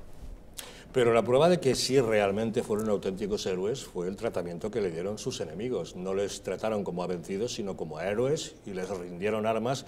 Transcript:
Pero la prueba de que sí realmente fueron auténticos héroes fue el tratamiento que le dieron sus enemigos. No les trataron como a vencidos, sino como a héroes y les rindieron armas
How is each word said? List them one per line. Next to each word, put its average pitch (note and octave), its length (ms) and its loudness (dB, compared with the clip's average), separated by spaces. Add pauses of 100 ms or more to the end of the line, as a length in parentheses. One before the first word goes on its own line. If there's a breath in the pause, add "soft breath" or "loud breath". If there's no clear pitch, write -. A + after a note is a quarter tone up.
(920 loud breath)
Pero A#2 220 6
la A2+ 100 8
prueba C3+ 280 6
de F3+ 100 4
que B2+ 140 4
sí C3 260 4
realmente G#2+ 640 4
fueron A2 260 0
auténticos G2 560 0
héroes G2+ 400 -2
fue F2+ 240 -4
el G2+ 80 -6
tratamiento F2+ 540 -4
que A2+ 100 -2
le F#2+ 100 0
dieron F#2 280 -4
sus - 240 -6
enemigos. F#2 520 -4
No F#2 200 -4
les G2 280 -2
trataron G#2 400 -2
como F2+ 200 -4
a F2 40 -2
vencidos, F#2+ 460 -4
sino F#2+ 240 -6
como D#2 220 -8
a F2 80 -4
héroes C3 480 0 (100)
y G#2+ 60 -10
les F#2 180 -6
rindieron F#2+ 560 -2
armas A2+ 440 0